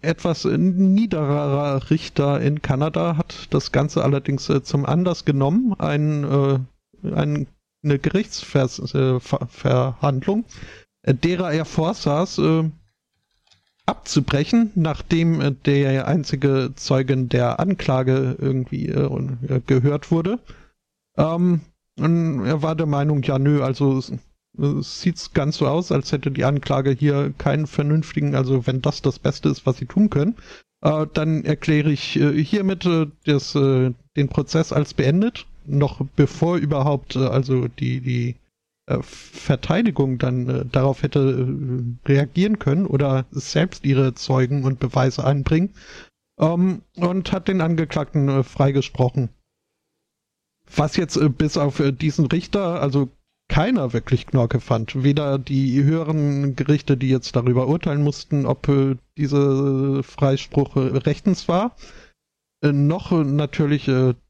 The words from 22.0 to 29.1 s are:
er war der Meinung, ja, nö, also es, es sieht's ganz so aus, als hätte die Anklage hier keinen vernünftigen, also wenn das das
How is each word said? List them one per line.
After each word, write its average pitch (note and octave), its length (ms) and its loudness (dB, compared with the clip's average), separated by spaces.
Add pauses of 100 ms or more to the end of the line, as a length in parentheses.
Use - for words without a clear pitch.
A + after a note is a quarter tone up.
er D3 160 0
war D#3+ 140 -2
der D#3+ 100 -2
Meinung, C#3+ 380 0
ja, C#3 140 0
nö, C#3+ 240 2
also C3+ 380 0
es, - 120 -10 (460)
es C#3+ 440 -4
sieht's - 320 -4
ganz D3+ 240 0
so C#3+ 100 0
aus, E3 240 -2
als C#3 200 -2
hätte C#3+ 200 -2
die C3 140 -2
Anklage C3+ 460 0
hier C#3+ 460 0
keinen D3 300 -2
vernünftigen, D3 680 0
also C3 300 0
wenn C3 160 0
das - 220 -2
das C3+ 160 -2